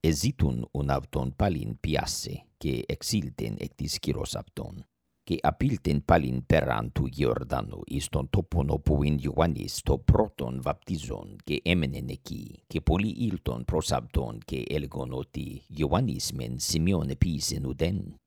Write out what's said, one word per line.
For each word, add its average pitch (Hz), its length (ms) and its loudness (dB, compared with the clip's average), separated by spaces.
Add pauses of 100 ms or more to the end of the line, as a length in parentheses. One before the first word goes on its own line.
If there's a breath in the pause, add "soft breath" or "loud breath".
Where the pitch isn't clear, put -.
Esitun 73 680 2
un 69 180 0
avton 67 460 0
palin 71 400 0
piasse, - 720 -4 (120)
ke 65 300 -2
exilten 67 720 -2
ectis - 400 -6
chiros - 340 -4
avton. - 460 -10 (460)
Ke 85 180 0
apilten 80 560 2
palin 67 400 2
peran 64 500 2
tu - 160 0
Iordano, 62 800 -2
iston 69 460 -4
topon 80 380 2
opuin 73 500 4
Ioannis, 73 640 0
to 69 140 2
proton 65 680 4
baptizon, 53 800 -6
ke 73 220 0
emenen 69 440 2
eci, - 600 -10
ke 80 100 0
poli 165 320 2 (160)
ilton 62 400 -4
pros 80 240 0
avton, 60 480 -2
ke 65 300 -6
elgon 69 420 -4
oti 67 560 -8
Ioannis 76 640 0
men 62 260 -6
Simeone 80 640 2
pisen 71 460 0
uden. 85 480 -2 (120)